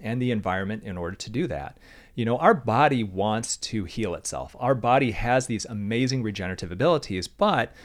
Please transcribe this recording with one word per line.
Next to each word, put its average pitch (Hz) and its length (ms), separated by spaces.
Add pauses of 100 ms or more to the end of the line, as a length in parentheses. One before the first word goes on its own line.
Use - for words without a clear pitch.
and 120 180
the 123 100
environment 98 520
in 92 140
order 87 180
to - 160
do 147 160
that. 69 300 (360)
You 117 120
know, 120 120
our 180 160
body 123 500
wants 104 540
to 104 280
heal 95 280
itself. - 460
Our 131 160
body 123 360
has 127 360
these 110 180
amazing 120 560
regenerative 92 500
abilities, 104 560
but 180 440 (140)